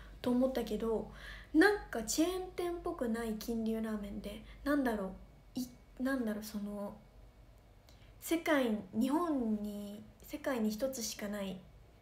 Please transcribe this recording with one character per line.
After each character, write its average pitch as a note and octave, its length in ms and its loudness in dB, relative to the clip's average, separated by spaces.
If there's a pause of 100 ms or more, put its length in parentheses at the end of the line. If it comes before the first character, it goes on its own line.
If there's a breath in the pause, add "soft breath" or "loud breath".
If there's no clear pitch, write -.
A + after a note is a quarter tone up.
(220 loud breath)
と B3+ 100 2
思 B3+ 160 6
っ C4 60 2
た A#3+ 100 0
け A3 140 -2
ど、 A3 340 0 (420 loud breath)
な E4+ 160 10
ん G#4 200 0
か A3+ 140 -4
チ D4+ 200 2
ェ - 20 6
ー F#4 200 0
ン F#4 100 -10
店 F4 160 -2
っ F4 100 -2
ぽ F4 120 -2
く A#3+ 160 -2
な A#3 160 0
い A3 80 -2
金 A3+ 320 -2
龍 A3 160 0
ラ A3 100 -2
ー G#3 100 -4
メ G3+ 80 -8
ン G#3+ 120 -8
で、 G#3 240 -10 (180 loud breath)
な C#4 100 2
ん C#4 120 4
だ A3+ 100 2
ろ F#3+ 160 -2 (460)
う、 - 20 -4
い-、 B3+ 80 -4 (360)
な C4+ 120 2
ん A#3+ 100 0
だ G#3+ 80 0
ろ G#3 80 -6
う、 - 20 -10
そ - 160 -6
の、 G3+ 360 -6 (1200 soft breath)
世 E4 200 0
界、 B3+ 380 4 (160)
日 B3 160 2
本 C#4 460 2
に、 G#3 480 -6 (180)
世 - 180 -10
界 C4 200 0
に G#3+ 100 4
一 C4 200 0
つ B3+ 120 -6
し - 140 -4
か G#3 140 -6
な G#3 120 -4
い F#3+ 160 -6 (440)